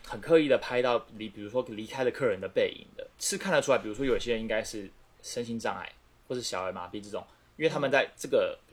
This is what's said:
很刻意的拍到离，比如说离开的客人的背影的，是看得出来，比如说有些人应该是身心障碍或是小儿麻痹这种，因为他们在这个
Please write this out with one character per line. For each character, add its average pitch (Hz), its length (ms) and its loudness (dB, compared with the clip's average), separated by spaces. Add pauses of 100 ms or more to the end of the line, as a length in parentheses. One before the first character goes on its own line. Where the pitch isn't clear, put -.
很 - 120 -8
刻 160 200 6
意 151 100 4
的 127 80 6
拍 123 240 0
到 120 240 2 (140)
离， 110 100 -8
比 104 140 -12
如 104 80 -10
说 127 180 0
离 107 180 -8
开 131 160 -4
的 120 80 4
客 139 140 -4
人 104 160 2
的 95 80 -6
背 104 220 2
影 - 160 -14 (100)
的， - 100 -12 (120)
是 - 180 -2
看 185 160 -2
得 147 80 6
出 135 100 0
来， 123 60 6
比 107 100 -2
如 107 60 -4
说 127 140 -2
有 120 120 4
些 120 140 -2
人 110 80 0
应 113 80 -6
该 110 160 0
是 101 240 -10 (320)
身 - 240 -8
心 117 140 -6
障 107 180 -2
碍 90 160 -10 (340)
或 135 80 -6
是 123 60 -4
小 98 220 -4
儿 92 100 -4
麻 90 160 -8
痹 104 140 -8
这 101 80 -16
种， 95 120 -6 (360)
因 151 60 -4
为 160 40 6
他 147 100 0
们 139 120 0
在 131 260 4
这 - 100 -12
个 101 320 2 (140)